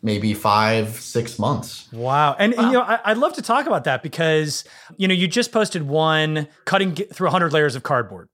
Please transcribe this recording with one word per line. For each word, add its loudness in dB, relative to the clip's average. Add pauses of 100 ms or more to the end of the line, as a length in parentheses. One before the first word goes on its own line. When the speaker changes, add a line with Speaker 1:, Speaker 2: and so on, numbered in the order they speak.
Speaker 1:
maybe 0
five, 2 (100)
six -6
months. -4
Speaker 2:
Wow. 0
And, 2
and, 0
Speaker 3:
Wow. 4
Speaker 2:
you 4
know, 2
I, 0
I'd 0
love 0
to -10
talk 0
about -2
that -2
because, -2 (320)
you 0
know, 4
you 2
just -2
posted 0
one 2 (160)
cutting 0
g-, -6
through -2
a 2
hundred 2
layers 2
of -10
cardboard. -4